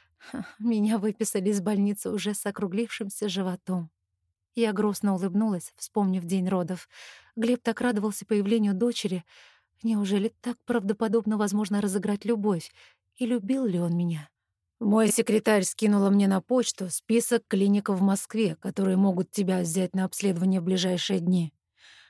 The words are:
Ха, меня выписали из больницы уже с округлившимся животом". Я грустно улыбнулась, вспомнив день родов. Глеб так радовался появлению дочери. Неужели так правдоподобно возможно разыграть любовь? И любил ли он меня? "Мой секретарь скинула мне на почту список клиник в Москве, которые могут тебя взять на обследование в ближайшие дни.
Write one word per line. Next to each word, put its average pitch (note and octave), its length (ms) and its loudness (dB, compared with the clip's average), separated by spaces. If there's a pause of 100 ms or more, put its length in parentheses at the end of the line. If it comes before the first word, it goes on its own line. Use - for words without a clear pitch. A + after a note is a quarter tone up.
(180)
Ха, - 280 -12 (120)
меня A3 400 0
выписали G3+ 520 -2
из G3+ 120 0
больницы G3+ 480 0
уже G3+ 240 -4
с - 120 -6
округлившимся G3+ 840 -4
животом". F#3 640 -4 (640)
Я A#3 160 0
грустно G3+ 440 0
улыбнулась, F#3+ 600 -2
вспомнив F#3+ 480 -2
день F3+ 240 -2
родов. F3+ 400 -2 (480)
Глеб A#3 260 0
так A3+ 200 -2
радовался G#3+ 440 -2
появлению G#3 480 2
дочери. F#3+ 520 -2 (560)
Неужели G#3 600 0
так A#3+ 240 -6
правдоподобно A3 720 0
возможно G#3 440 0
разыграть G3+ 420 0
любовь? G#3 480 0 (460)
И B3+ 80 -2
любил B3 400 -2
ли F3+ 140 0
он E3+ 180 0
меня? E3+ 320 -4 (540)
"Мой G#3+ 240 4
секретарь G#3+ 560 2
скинула G3+ 460 2
мне G3+ 180 4
на F#3+ 140 2
почту A#3 480 -2
список A#3 580 0
клиник G3+ 400 2
в F#3+ 140 0
Москве, G3 580 0
которые F#3+ 380 0
могут F#3+ 340 2
тебя F#3 300 0
взять F3 340 -2
на F#3+ 80 2
обследование F#3+ 560 0
в E3+ 60 -6
ближайшие F#3 560 0
дни. E3+ 320 0 (560)